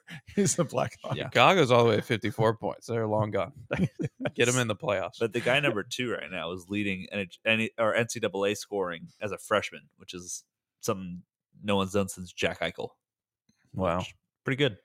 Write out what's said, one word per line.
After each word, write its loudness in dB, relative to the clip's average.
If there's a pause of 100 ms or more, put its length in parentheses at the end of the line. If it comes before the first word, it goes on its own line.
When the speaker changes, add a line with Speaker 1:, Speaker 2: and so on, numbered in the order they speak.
(140)
Speaker 1:
<laughs> -18
He's 2
a 4
Blackhawk. -4
Speaker 2:
Yeah. -4
Speaker 3:
Chicago's 6
all 8
the 6
way 4
at -2
fifty-four 2
points. -8
They're -2
long 0
gone. -2 (360)
<laughs> -8
Get 4
'em 2
in 2
the -2
playoffs. -2
Speaker 2:
But -2
the -2
guy 2
number 0
two -6
right -6
now -6
is -10
leading -2
N -4
H-, -10
N-, 2
or 2
N 2
C -8
double -2
A 2
scoring -6 (140)
as -6
a -6
freshman, -2 (160)
which -16
is -12 (380)
something -4 (420)
no 2
one's 2
done 2
since -12
Jack -2
Eichel. -6 (840)
Speaker 3:
Wow. 0
Speaker 2:
Which, -8 (300)
pretty -2
good. 0